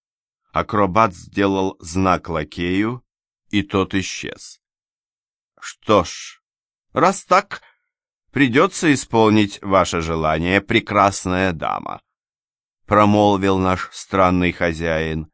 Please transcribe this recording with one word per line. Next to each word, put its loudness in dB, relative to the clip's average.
Акробат 0
сделал -2
знак 0
лакею, -4
и 0
тот -2
исчез. -8
«Что 0
ж, -16
раз 0
так, 0
придется 2
исполнить 2
ваше 2
желание, 0
прекрасная 0
дама», -8
промолвил 4
наш -2
странный 0
хозяин. -4